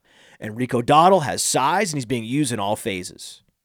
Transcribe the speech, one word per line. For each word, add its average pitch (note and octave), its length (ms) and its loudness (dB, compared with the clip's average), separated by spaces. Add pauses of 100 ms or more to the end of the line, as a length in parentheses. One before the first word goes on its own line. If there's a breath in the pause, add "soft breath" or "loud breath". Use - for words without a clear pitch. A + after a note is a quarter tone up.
(380 soft breath)
And G#2+ 200 -12
Rico B2 240 -2
Dowdle D#3+ 400 6
has G2 200 -4
size, D#3+ 480 0
and D3+ 60 -6
he's C3 80 -6
being A2+ 200 -4
used B2+ 280 -2
in A2 80 -4
all G#2 160 0
phases. - 640 -10 (220)